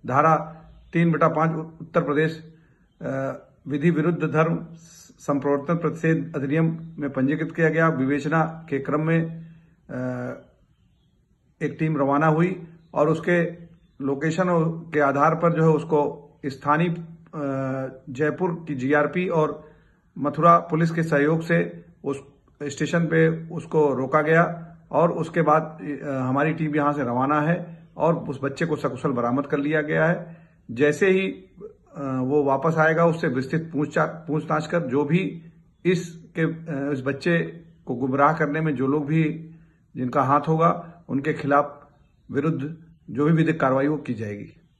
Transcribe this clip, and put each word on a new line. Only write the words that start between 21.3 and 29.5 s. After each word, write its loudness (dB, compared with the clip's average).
से -2
उस -4
स्टेशन -2
पे 2
उसको 2
रोका 0
गया 2
और 4
उसके -2
बाद, 2
अ, -8
हमारी 0
टीम -2
यहाँ 2
से -2
रवाना 0
है -4
और 2
उस -8
बच्चे -4
को -2
सकुशल -4
बरामद -2
कर -2